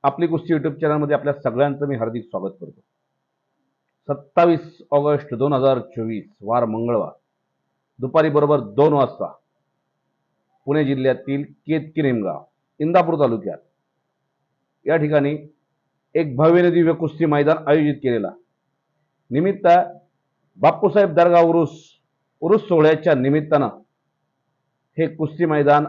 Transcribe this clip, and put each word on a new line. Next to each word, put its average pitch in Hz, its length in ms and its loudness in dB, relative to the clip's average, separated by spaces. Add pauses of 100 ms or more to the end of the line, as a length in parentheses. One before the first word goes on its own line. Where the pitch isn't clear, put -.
आपली 151 240 -2
कुस्ती 160 260 -2
YouTube 151 220 -2
चॅनलमध्ये 151 400 0
आपल्या 143 180 -2
सगळ्यांचं 139 540 -2
मी 139 80 -4
हार्दिक 113 280 -6
स्वागत 95 280 -8 (100)
करतो. 76 220 -20 (1300)
सत्तावीस 170 640 -2 (140)
ऑगस्ट 147 440 -2
दोन 139 180 -2
हजार 131 260 2
चोवीस, 113 460 -8 (160)
वार 117 240 -2
मंगळवार, 110 440 -4 (920)
दुपारी 156 300 0
बरोबर 147 300 2
दोन 123 340 2
वाजता 117 400 -2 (1300)
पुणे 147 200 0
जिल्ह्यातील 135 580 -2
केतकी 156 580 -6
निमगाव, 104 420 -2 (360)
इंदापूर 165 400 0
तालुक्यात 107 380 -2 (1300)
या 156 120 0
ठिकाणी 151 400 0 (760)
एक 151 200 -2
भव्य 165 260 4
आणि 175 100 4
दिव्य 170 220 2
कुस्ती 160 320 -4
मैदान 147 320 2 (100)
आयोजित 147 280 2
केलेला. 120 340 -4 (1000)
निमित्त 180 360 -2 (880)
बापूसाहेब 170 580 2
दर्गा 170 280 6
उरूस, 165 280 2 (720)
उरूस 208 260 0
सोहळ्याच्या 156 480 4
निमित्तानं 143 540 0 (1300)
हे 160 180 -2
कुस्ती 156 300 -4
मैदान 147 440 2